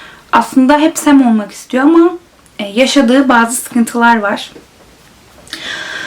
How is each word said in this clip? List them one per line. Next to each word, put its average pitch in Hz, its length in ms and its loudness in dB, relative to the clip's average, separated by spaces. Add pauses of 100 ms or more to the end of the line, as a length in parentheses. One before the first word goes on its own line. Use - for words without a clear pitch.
(320)
Aslında 262 460 2
hep 311 200 0
Sam 277 280 4
olmak 214 260 -2
istiyor - 320 -4
ama, 330 260 4 (480)
e, 214 60 -10
yaşadığı 254 640 0
bazı 233 280 0
sıkıntılar 233 600 -2
var. 208 340 -6 (1500)